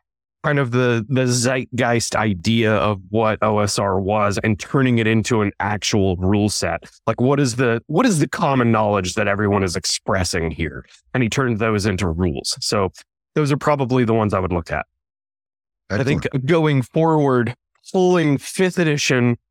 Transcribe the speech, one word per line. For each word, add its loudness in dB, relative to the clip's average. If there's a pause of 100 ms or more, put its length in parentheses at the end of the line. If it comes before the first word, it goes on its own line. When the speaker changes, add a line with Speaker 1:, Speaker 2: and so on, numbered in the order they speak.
(440)
Speaker 1:
kind 0
of -2
the, 2
the 2
zeitgeist 0
idea 0
of 0
what 0
O 2
S -2
R 0
was 0
and 0
turning 0
it 2
into 2
an -2
actual 0
rule 2
set. -4 (220)
Like, -2
what 2
is -2
the, 0
what 2
is 2
the 0
common 0
knowledge 0
that -2
everyone 0
is -2
expressing -4
here? -8 (280)
And 0
he 0
turned -2
those 0
into 0
rules. -2
So -2 (420)
those 0
are 2
probably 0
the 2
ones 2
I 0
would -2
look -4
at. -4 (1040)
I -2
think -2
Speaker 2:
Excellent. -6
Speaker 1:
going 2
forward, 0 (360)
pulling 2
fifth -2
edition 2 (140)